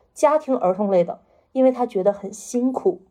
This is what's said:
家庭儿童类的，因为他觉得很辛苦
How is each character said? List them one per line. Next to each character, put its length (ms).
家 240
庭 180
儿 180
童 180
类 120
的， 160
因 120
为 80
他 140
觉 180
得 100
很 200
辛 380
苦 400